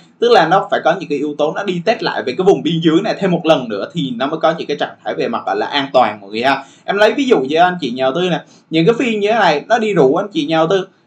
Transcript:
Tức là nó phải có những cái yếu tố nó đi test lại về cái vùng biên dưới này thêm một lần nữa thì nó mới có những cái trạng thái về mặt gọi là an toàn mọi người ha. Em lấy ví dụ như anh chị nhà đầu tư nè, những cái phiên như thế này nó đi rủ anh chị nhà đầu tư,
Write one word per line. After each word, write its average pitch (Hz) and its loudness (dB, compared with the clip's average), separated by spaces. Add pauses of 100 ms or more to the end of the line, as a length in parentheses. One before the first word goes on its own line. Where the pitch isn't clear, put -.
(200)
Tức 240 2
là 175 6
nó 196 2
phải 123 0
có 165 2
những 165 -10
cái 147 -2
yếu 147 -6
tố 151 0
nó 196 -6
đi 214 -4
test 233 0
lại 110 -4
về 123 -6
cái 185 -2
vùng 139 4
biên 160 -2
dưới 160 4
này 180 -2
thêm 190 0
một 165 -2
lần 139 2
nữa 101 -6
thì 135 -4
nó 127 -4
mới 160 -6
có 165 2
những - -10
cái 143 -4
trạng - -6
thái 110 -6
về 131 -4
mặt 110 -6
gọi 95 -2
là 107 -2
an 139 -4
toàn 107 2
mọi 98 -20
người 110 -4
ha. 135 0 (200)
Em 190 -4
lấy 214 4
ví 277 -2
dụ 214 4
như 135 -2
anh 180 4
chị 123 -4
nhà 127 -4
đầu 135 0
tư 180 0
nè, 151 -2 (280)
những 165 2
cái 233 4
phiên 226 -2
như 202 0
thế 233 2
này 160 2
nó 226 2
đi 214 -2
rủ 147 4
anh 202 -2
chị 151 -2
nhà 160 0
đầu 165 2
tư, 185 0 (200)